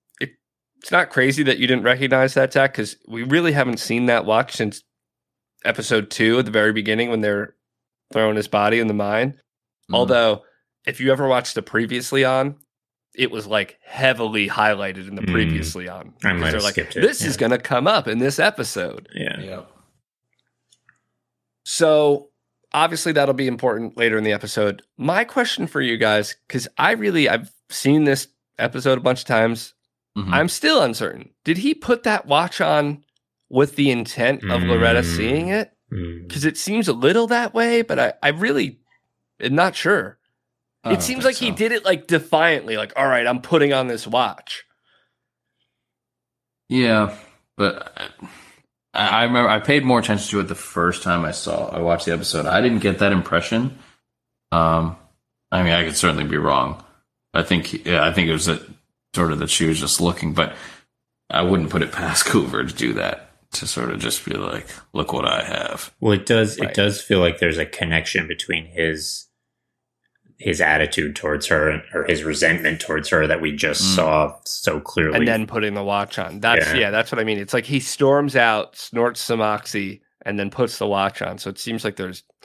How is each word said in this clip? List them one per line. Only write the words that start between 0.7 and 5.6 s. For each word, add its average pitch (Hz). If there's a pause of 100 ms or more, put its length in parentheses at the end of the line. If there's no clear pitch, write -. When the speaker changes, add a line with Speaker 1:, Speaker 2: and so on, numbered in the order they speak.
Speaker 1:
it's -
not 175
crazy 135
that 131
you 123
didn't 123
recognize 131
that, 131
Zach, 135
'cause - (100)
we 113
really 156
haven't 127
seen 123
that 120
watch 110
since 104 (800)